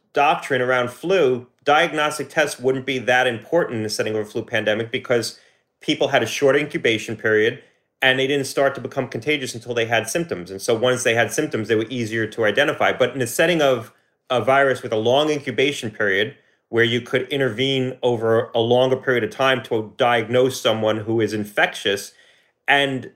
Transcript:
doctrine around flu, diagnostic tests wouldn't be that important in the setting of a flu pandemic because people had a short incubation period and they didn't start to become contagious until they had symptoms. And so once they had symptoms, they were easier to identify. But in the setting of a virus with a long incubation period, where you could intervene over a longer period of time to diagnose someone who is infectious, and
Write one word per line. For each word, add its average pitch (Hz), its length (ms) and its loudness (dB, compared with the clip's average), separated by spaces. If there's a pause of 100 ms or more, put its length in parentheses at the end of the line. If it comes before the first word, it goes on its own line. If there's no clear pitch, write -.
(120)
doctrine 147 500 0
around 123 280 0
flu, 139 580 0 (160)
diagnostic 151 680 2
tests 147 300 -2
wouldn't 131 260 0
be 135 140 -4
that 123 280 2
important 120 500 -2
in 110 60 -2
the 107 60 -4
setting 107 260 -2
of 110 60 0
a 104 40 -8
flu 110 180 -6
pandemic 110 480 -2
because - 480 -2 (400)
people 147 300 -2
had 139 120 2
a 117 60 0
short 135 300 2
incubation 117 580 -2
period 107 480 0 (380)
and 131 180 4
they 135 80 0
didn't 139 200 -2
start 139 280 0
to 123 60 -12
become 120 260 -6
contagious 131 480 -4
until 120 180 -10
they 117 120 0
had 113 240 -2
symptoms. 95 420 -6
And 98 100 -12
so 117 140 0
once 123 280 2
they 117 120 2
had 113 160 2
symptoms, 131 380 -4
they 117 60 2
were 110 140 0
easier 113 380 -4
to 113 160 -4
identify. 107 480 2
But 123 220 0
in 139 60 -6
the 123 80 -2
setting 165 340 0
of 127 320 0 (360)
a 123 100 0
virus 131 440 2
with 117 100 -6
a 110 40 0
long 131 320 2
incubation 139 600 -2
period, 104 460 -2 (340)
where 117 140 2
you 120 180 0
could 127 280 -2
intervene 131 760 -2
over 113 500 0
a 120 60 2
longer 123 360 4
period 127 280 0
of - 80 -4
time 131 320 0
to 107 340 -4
diagnose 120 640 2
someone 110 360 2
who 113 220 -2
is 104 140 0
infectious, 104 800 -2 (540)
and 139 480 0